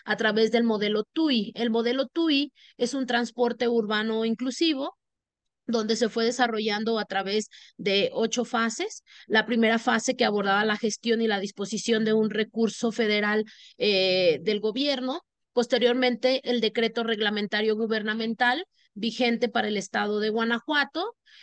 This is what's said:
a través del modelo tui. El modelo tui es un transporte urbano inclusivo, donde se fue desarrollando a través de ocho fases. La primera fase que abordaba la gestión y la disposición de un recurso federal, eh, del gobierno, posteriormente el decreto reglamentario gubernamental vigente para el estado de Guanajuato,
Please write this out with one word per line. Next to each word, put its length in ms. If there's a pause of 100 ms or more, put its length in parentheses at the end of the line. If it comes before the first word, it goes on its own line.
a 100
través 340
del 140
modelo 480
tui. 420
El 140
modelo 380
tui 480 (240)
es 160
un 100
transporte 640
urbano 560
inclusivo, 720 (720)
donde 300
se 120
fue 160
desarrollando 760
a 60
través 460 (260)
de 380
ocho 320
fases. 560 (240)
La 180
primera 340
fase 380
que 80
abordaba 400
la 140
gestión 420
y 60
la 120
disposición 680
de 80
un 160
recurso 600
federal, 520 (320)
eh, 640
del 200
gobierno, 600 (320)
posteriormente 960
el 100
decreto 420
reglamentario 720
gubernamental 920 (260)
vigente 560
para 200
el 100
estado 420
de 80
Guanajuato, 880 (260)